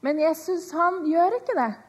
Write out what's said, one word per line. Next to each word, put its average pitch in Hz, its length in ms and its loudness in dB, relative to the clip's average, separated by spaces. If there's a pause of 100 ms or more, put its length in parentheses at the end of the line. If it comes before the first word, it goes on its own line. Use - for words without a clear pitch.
Men 294 180 0
Jesus, 330 540 -2
han 349 320 0
gjør 349 320 2
ikke 494 180 -4
det. 247 160 0 (180)